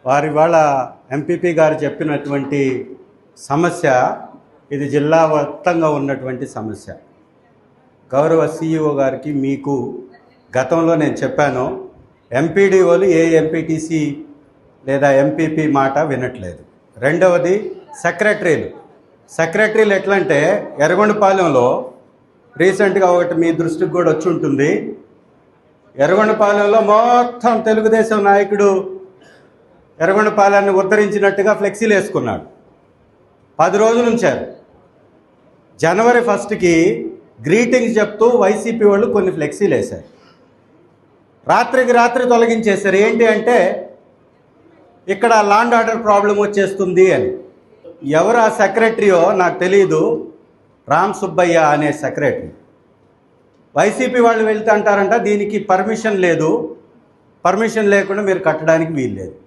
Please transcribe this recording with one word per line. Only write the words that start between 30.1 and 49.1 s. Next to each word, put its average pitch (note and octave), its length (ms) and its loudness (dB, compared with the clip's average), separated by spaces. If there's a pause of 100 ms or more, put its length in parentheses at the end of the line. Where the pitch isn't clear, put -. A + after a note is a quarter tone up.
ఉద్ధరించినట్టుగా G3 760 0
ఫ్లెక్సీలు G#3 360 0
వేసుకున్నాడు. A#2+ 500 -4 (1120)
పది F3 180 2
రోజులు A#3 340 2
ఉంచారు. D3+ 340 -2 (1300)
జనవరి A3+ 500 2
ఫస్ట్కి F3+ 440 0 (760)
గ్రీటింగ్స్ A3+ 500 2
చెప్తూ G#3+ 320 2 (140)
వైసీపీ G#3+ 480 0
వాళ్ళు G3+ 240 0
కొన్ని F#3 220 0
ఫ్లెక్సీలు D#3 400 -2
వేశారు. F#2+ 300 -8 (1400)
రాత్రికి A#3+ 520 2
రాత్రి B3 340 0
తొలగించేశారు. G#3 640 0 (100)
ఏంటి A3+ 260 2
అంటే A3+ 240 0 (1500)
ఇక్కడ G#3 260 0 (180)
లా G#3 140 4
అండ్ A#3+ 140 2
ఆర్డర్ A3+ 280 -2
ప్రాబ్లం G3+ 280 2 (100)
వచ్చేస్తుంది F#3+ 640 2 (100)
అని. B2+ 140 -2 (920)
ఎవరు A3+ 240 2
ఆ A3 40 2 (120)
సెక్రటరీయో G3+ 600 2 (220)